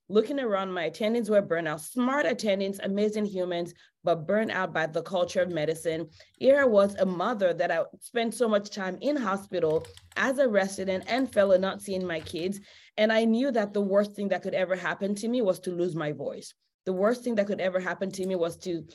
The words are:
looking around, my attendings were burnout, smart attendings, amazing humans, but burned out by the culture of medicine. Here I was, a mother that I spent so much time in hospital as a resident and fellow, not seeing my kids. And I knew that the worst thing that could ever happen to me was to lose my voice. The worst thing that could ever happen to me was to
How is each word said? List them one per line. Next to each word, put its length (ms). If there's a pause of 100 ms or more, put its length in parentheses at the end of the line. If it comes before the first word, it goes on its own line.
looking 300
around, 340
my 160
attendings 400
were 120
burnout, 400
smart 440
attendings, 580
amazing 420
humans, 480 (320)
but 220
burned 240
out 220
by 120
the 160
culture 400
of 80
medicine. 600 (280)
Here 220
I 60
was, 300
a 100
mother 480
that 180
I 120 (180)
spent 320
so 160
much 200
time 300
in 160
hospital 720 (320)
as 220
a 100
resident 580
and 240
fellow, 260
not 240
seeing 240
my 140
kids. 400 (380)
And 160
I 100
knew 280
that 220
the 80
worst 320
thing 140
that 160
could 100
ever 220
happen 400
to 140
me 120
was 200
to 100
lose 240
my 160
voice. 420 (320)
The 80
worst 300
thing 120
that 120
could 140
ever 180
happen 320
to 160
me 80
was 220
to 380